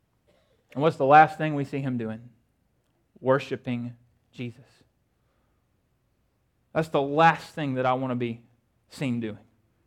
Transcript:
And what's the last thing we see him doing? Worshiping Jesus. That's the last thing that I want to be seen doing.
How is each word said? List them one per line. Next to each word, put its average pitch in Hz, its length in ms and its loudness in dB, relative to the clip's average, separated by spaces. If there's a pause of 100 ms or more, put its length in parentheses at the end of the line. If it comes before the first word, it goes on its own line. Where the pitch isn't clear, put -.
(720)
And 131 80 -6
what's 160 160 0
the 147 80 0
last 151 320 8
thing 156 180 -4
we 139 100 -4
see 139 140 -8
him 131 180 -4
doing? 110 220 -8 (1000)
Worshiping 123 760 -2 (360)
Jesus. 123 340 -14 (2000)
That's 160 160 -2
the 147 120 0
last 156 540 2
thing 139 200 -4
that 127 100 -2
I 127 80 2
want 131 180 -4
to 123 40 -2
be 120 260 -6 (480)
seen 123 300 -6
doing. 107 200 -8 (480)